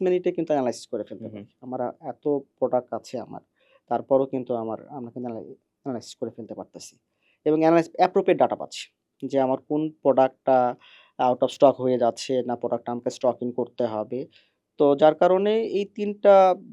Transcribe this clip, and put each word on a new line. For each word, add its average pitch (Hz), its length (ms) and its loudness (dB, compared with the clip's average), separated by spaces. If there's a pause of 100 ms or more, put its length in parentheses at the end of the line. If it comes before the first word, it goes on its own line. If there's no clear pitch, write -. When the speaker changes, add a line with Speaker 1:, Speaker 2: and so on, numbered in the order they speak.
Speaker 1:
মিনিটে 180 320 0
কিন্তু 165 200 -4
অ্যানালাইসিস 131 340 -4
করে 110 180 -8
ফেলতে 107 200 -16
Speaker 2:
হুম, 101 80 -12
হুম। 104 120 -16
Speaker 1:
পারি। - 160 -20
আমার 127 200 -12 (280)
এত 131 200 -8 (300)
প্রোডাক্ট 123 360 -2
আছে 113 240 -10
আমার, 101 220 -14 (480)
তারপরও 131 380 2
কিন্তু 127 280 -6
আমার, 113 340 -8
আমরা 123 220 -14
কিন্তু 123 180 -10
অ্যানালাই-, 110 260 -12
অ্যানালাইসিস - 600 -14
করে 117 160 -10
ফেলতে 107 240 -16
পারতেছি। - 440 -18 (460)
এবং 156 140 2
অ্যানালাইস, 160 360 4
অ্যাপ্রোপ্রিয়েট 180 480 2
ডেটা 117 140 2
পাচ্ছি। - 320 -14 (400)
যে 135 120 0
আমার 131 180 0 (100)
কোন 151 220 -2
প্রোডাক্টটা 131 840 2 (420)
out 127 200 0
of 127 160 0
stock 135 180 6
হয়ে 127 260 -2
যাচ্ছে, 120 440 -2
না 120 140 -6
প্রোডাক্টটা 120 360 -6
আমাকে 120 180 -6
স্টক 120 320 -2
ইন 123 100 -6
করতে 120 340 -4
হবে। 110 400 -8 (520)
তো 143 180 4
যার 156 180 6
কারণে 190 460 2
এই 202 240 -4
তিনটা 202 720 4 (180)